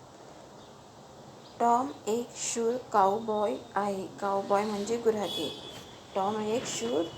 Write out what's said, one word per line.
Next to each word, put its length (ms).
टॉम 280
एक 300
शूर 400
काऊबॉय 640
आहे. 320
काऊबॉय 440
म्हणजे 320
गुराखी. 680
टॉम 220
एक 300
शूर 360